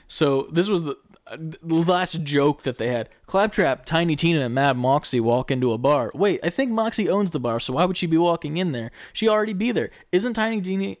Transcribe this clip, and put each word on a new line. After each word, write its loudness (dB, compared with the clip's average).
So 0
this 0
was 0
the, -6
uh, -14
the -6
last 0
joke 2
that -4
they -2
had. -2
"Claptrap, 0
Tiny 0
Tina, 2
and -2
Mad 2
Moxie 0
walk 2
into 0
a 0
bar. 0
Wait, 0
I -2
think -2
Moxie 0
owns 2
the -4
bar, -2
so -4
why 2
would -2
she -2
be 4
walking 0
in -2
there? -6
She'd 2
already 2
be 0
there. -2
Isn't 0
Tiny 0
Tina -4